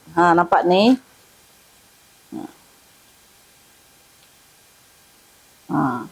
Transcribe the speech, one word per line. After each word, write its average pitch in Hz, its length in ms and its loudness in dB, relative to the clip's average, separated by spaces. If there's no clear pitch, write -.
Ha, 175 240 2
nampak 175 320 0
ni? 208 320 2
Ha. 131 400 -4